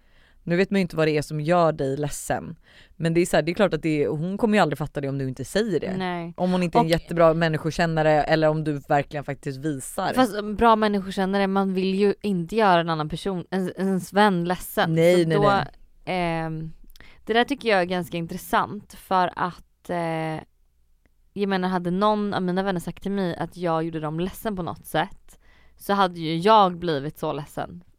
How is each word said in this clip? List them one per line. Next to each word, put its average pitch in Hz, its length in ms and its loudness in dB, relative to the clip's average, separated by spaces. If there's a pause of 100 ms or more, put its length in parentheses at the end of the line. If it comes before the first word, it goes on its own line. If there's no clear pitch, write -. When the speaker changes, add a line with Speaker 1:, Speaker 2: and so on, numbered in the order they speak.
(420)
Speaker 1:
Nu 170 140 -2
vet 190 140 2
man 196 80 0
ju 190 40 2
inte 165 140 -4
vad 160 120 4
det 151 80 0
är 147 60 0
som 151 180 -6
gör 165 320 4
dig 139 240 -2
ledsen. 147 600 -6 (400)
Men 165 180 -2
det 170 60 4
är 175 60 2
så 190 100 0
här, 160 60 6
det 165 100 -2
är - 20 -6
klart 185 200 2
att 151 80 -6
det 156 220 0
är... 101 40 0
hon 170 300 -4
kommer 214 200 2
ju 190 40 6
aldrig 147 160 0
fatta 147 220 -6
det 139 80 -4
om 139 100 -4
du 135 100 -4
inte 131 160 -8
säger 196 360 -2
det. 185 160 -4
Speaker 2:
Nej. 175 400 -6
Speaker 1:
Om 180 160 0
hon 180 100 2
inte 175 160 0
är - 20 6
en 165 60 2
Speaker 2:
Och 160 40 -2
Speaker 1:
jättebra 165 440 4
människokännare 160 880 2
eller 156 260 2
om 156 160 0
du 151 80 -2 (160)
verkligen 143 360 0
faktiskt 139 340 -8
visar. 147 560 -4
Speaker 2:
Fast 208 300 2
bra 214 320 4
människokännare, 196 680 0
man 196 280 0
vill 190 200 0
ju 196 280 4
inte 185 340 -2
göra 190 240 6
en 165 100 -2
annan 156 180 -2
person, 175 420 -6
en, 180 260 -2
ens 185 360 -2
vän 190 320 4
ledsen. 175 500 -2
Speaker 1:
Nej, 170 280 6
Speaker 2:
Så 165 60 2
Speaker 1:
nej, 160 100 2
Speaker 2:
då, 151 100 4
Speaker 1:
nej. 202 180 2 (380)
Speaker 2:
ehm, 160 680 -4 (520)
det - 80 -6
där 233 120 4
tycker 247 240 -4
jag 202 120 4
är 175 40 2
ganska 180 320 -4
intressant 180 800 -4
för 185 420 0
att, - 540 -8
eh, 165 440 -4 (1000)
jag 196 160 -4
menar, 185 200 0
hade 180 220 -2
någon 208 440 0
av 170 80 -2
mina 180 200 0
vänner 190 180 -2
sagt - 220 -12
till 196 100 -4
mig 190 240 -2
att 165 200 -8
jag 165 280 -2
gjorde 160 160 -6
dem 156 200 -6
ledsen 190 360 -6
på 185 60 -6
något 127 240 -10
sätt, - 520 -6 (380)
så - 160 -4
hade 185 280 2
ju 160 160 -2
jag 190 420 6
blivit 156 400 -4
så 156 140 -4
ledsen 147 520 -10 (140)